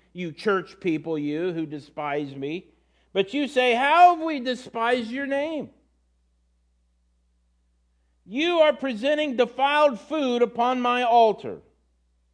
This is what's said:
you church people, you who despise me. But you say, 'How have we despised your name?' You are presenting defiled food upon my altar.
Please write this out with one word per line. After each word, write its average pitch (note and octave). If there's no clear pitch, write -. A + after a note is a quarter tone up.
you F3
church G3
people, D#3+
you D3+
who D#3+
despise C#3+
me. D3+
But F#3+
you C#4+
say, B3
'How E4
have D#4+
we D#4
despised A#3+
your C4+
name?' C#4
You D#4+
are D4+
presenting C4+
defiled C4+
food C4
upon A#3+
my B3
altar. A3